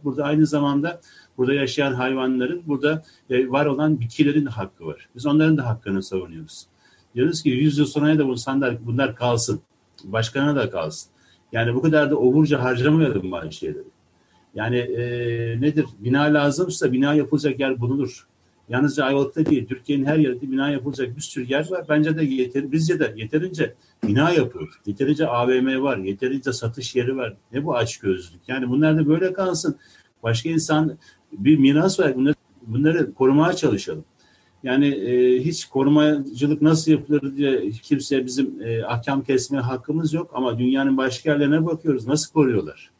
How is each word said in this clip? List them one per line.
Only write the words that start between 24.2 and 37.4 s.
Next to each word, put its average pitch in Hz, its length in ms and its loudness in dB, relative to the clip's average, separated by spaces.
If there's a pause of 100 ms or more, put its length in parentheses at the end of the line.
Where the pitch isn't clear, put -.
yapıldı. 143 400 -2 (160)
Yeterince 139 420 0
A 120 200 0
V 127 120 4
M 131 220 0
var, 135 140 0
yeterince 127 560 -4
satış 120 440 -8
yeri 127 200 0
var. 117 200 -6 (160)
Ne 139 120 -4
bu 151 120 -2
açgözlülük? 98 720 -4
Yani 127 200 -4
bunlar 156 300 4
da 151 100 2
böyle 175 240 2
kalsın. 180 440 -4 (460)
Başka 117 260 -2
insan, 160 500 0 (340)
bir 139 260 4
miras 151 420 4
var. 139 160 2
Bunları, 139 180 2 (280)
bunları 143 520 0
korumaya 143 380 4
çalışalım. 101 520 -2 (580)
Yani, 135 260 2
e, 127 520 2
hiç 160 240 -4
korumacılık 143 1000 2
nasıl 160 300 4
yapılır 139 440 0
diye 135 340 0